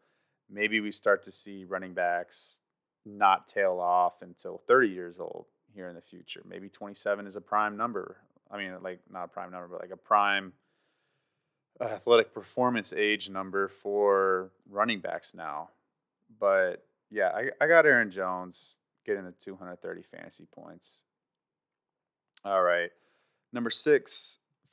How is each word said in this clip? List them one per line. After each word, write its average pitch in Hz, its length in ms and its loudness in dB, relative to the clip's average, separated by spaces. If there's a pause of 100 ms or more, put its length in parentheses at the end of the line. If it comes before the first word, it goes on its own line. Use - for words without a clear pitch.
(500)
maybe 107 300 -2
we 104 120 -6
start 101 320 2
to 98 100 -16
see 98 320 -10
running 92 280 -8
backs 87 640 -4 (500)
not 101 440 2
tail 95 320 0
off 90 400 2
until 87 440 -16
thirty 123 220 4
years 90 320 -10
old - 280 -12 (260)
here 92 160 -14
in 85 60 -16
the 85 60 -18
future. - 460 -18
Maybe 92 220 -14
twenty-seven 101 580 -6
is 95 80 -16
a 104 60 -10
prime 104 340 -2
number. 107 400 -6 (340)
I 104 80 -12
mean, 98 140 -8 (100)
like, 92 180 -10 (120)
not 90 140 -10
a - 20 -16
prime 92 240 -12
number, 90 160 -12
but, 87 140 -12
like, 90 100 -14
a 92 60 -12
prime 101 560 2 (1300)
athletic 113 520 4
performance 120 600 -2
age 104 360 0
number 95 380 -2
for 98 840 2 (180)
running 101 320 0
backs 85 320 -8
now. 78 380 -10 (680)
But, 95 460 2 (260)
yeah, 104 240 2
I, 120 140 -4 (120)
I 147 60 4
got 165 180 8
Aaron 120 240 6
Jones 92 640 -6 (300)
getting 101 200 -2
the 90 80 -14
two 95 240 -16
hundred 90 240 -14
thirty 90 200 -10
fantasy 82 440 -20
points. 85 560 -20 (1400)
All 98 180 2
right. 87 280 2 (600)
Number 120 180 -4
six, - 680 0 (340)